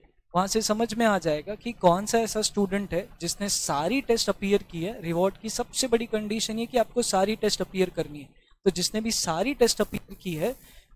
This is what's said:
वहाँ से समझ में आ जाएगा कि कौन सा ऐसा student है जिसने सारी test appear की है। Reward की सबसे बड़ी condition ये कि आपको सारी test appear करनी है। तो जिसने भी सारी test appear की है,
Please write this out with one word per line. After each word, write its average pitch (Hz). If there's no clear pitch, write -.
वहाँ 180
से 220
समझ 220
में 233
आ 208
जाएगा 156
कि 233
कौन 190
सा 226
ऐसा 220
student 202
है 185
जिसने 185
सारी 175
test 233
appear 196
की 170
है। 226
Reward 170
की 220
सबसे -
बड़ी 233
condition 214
ये 233
कि 247
आपको 233
सारी 202
test -
appear 185
करनी 151
है। 135
तो 196
जिसने 180
भी 220
सारी 190
test 226
appear -
की 180
है, 185